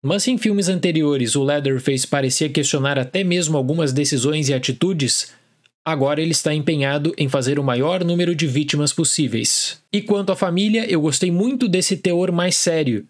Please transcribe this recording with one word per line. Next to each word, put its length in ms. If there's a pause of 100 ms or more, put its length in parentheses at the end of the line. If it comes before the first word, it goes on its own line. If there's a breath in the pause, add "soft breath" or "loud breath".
Mas 160
se 80
em 80
filmes 320
anteriores 680
o 80
Leatherface 600
parecia 420
questionar 520
até 240
mesmo 340
algumas 340
decisões 560
e 60
atitudes, 800 (500)
agora 380
ele 80
está 240
empenhado 640
em 100
fazer 300
o 60
maior 400
número 320
de 100
vítimas 480
possíveis. 880 (100)
E 120
quanto 280
à 40
família, 520
eu 140
gostei 300
muito 360
desse 300
teor 340
mais 240
sério. 540